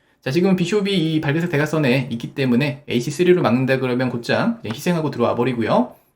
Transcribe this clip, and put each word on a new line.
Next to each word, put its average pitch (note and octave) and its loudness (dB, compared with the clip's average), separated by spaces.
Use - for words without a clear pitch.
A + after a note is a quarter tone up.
자, C3 -6
지금 F3+ 2
비숍이 F3+ 0
이 D#3 2
밝은색 D#3+ 0
대각선에 C#3+ 0
있기 A2+ -8
때문에 C3+ 0
에이치 B2 -2
쓰리로 F3 2
막는다 C3 2
그러면 B2+ 0
곧장 A#2+ -2
그냥 G#2+ -8
희생하고 D#3+ -2
들어와 A#2 0
버리고요. A#2+ 0